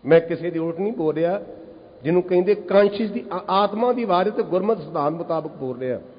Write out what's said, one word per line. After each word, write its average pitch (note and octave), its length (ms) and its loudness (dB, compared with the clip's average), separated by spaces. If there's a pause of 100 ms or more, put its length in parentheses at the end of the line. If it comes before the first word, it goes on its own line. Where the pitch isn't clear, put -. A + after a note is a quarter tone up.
ਮੈਂ E3 140 8
ਕਿਸੇ E3 300 -4
ਦੀ D#3+ 80 -6
ਉਲਟ E3 200 -4
ਨਹੀਂ G3+ 140 -2
ਬੋਲ D#3 220 -2
ਰਿਹਾ, E3+ 260 0 (600)
ਜਿਹਨੂੰ F3 200 2
ਕਹਿੰਦੇ F3+ 320 2
ਕਾਂਸ਼ੀਅਸ G3+ 560 2
ਦੀ A#3 220 -6
ਆ-, C4+ 160 -8
ਆਤਮਾ G#3 440 2
ਦੀ B3 100 -2
ਆਵਾਜ਼ F#3+ 260 2
ਤੇ G#3+ 140 -2
ਗੁਰਮਤਿ F#3 400 0
ਸਿਧਾਂਤ D#3 320 -2
ਮੁਤਾਬਕ D#3+ 360 -4
ਬੋਲ B2+ 280 -8
ਰਿਹਾ। B2+ 220 -4 (180)